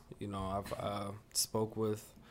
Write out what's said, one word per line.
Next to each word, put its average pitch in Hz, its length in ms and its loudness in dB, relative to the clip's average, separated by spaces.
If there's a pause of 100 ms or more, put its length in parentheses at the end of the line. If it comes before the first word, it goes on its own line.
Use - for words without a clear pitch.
(200)
You 104 80 -4
know, 101 160 -2
I've, 98 360 0
uh, 101 320 0 (220)
spoke 110 420 2
with, 107 380 2 (180)